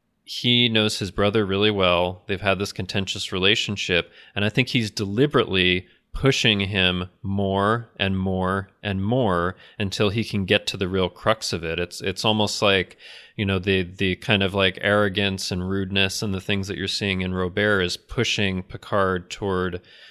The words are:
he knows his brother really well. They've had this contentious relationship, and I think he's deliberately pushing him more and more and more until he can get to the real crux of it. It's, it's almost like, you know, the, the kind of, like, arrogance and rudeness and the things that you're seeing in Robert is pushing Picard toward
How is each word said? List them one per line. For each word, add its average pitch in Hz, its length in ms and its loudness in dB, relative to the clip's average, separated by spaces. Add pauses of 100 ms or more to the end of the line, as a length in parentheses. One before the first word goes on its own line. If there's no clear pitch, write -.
(220)
he 123 460 2
knows 110 320 2
his 98 100 -4
brother 101 340 2
really 98 280 2
well. 92 560 2
They've 95 120 -2
had 98 200 0
this 98 120 -4
contentious 98 600 -6
relationship, 95 800 0 (240)
and 101 80 0
I 107 40 2
think 127 200 0
he's 113 220 0
deliberately 98 1000 2 (240)
pushing 123 480 2
him 92 500 0 (120)
more 98 760 0
and 98 200 -2
more 95 540 -2 (140)
and 98 200 -2
more 98 520 0 (240)
until 101 300 -2
he 110 120 -2
can 101 220 -4
get 101 240 2
to - 80 -6
the 98 100 -4
real 92 220 0
crux - 440 -2
of 85 120 -4
it. 82 160 -4
It's, - 200 -8
it's 95 240 -4
almost 107 380 0
like, 98 340 2 (380)
you 107 100 -4
know, 98 140 0
the, 95 240 2
the 92 320 -2
kind 101 300 0
of, 95 100 -2
like, 95 260 2
arrogance 101 680 0
and 92 180 -4
rudeness 98 540 -2
and 107 100 -2
the 95 80 -4
things 98 280 -2
that 90 100 -6
you're 92 80 -4
seeing 95 360 -2
in 92 120 -4
Robert 95 460 0
is 87 160 -2
pushing 98 640 -2
Picard 92 640 -2
toward 92 520 -4 (300)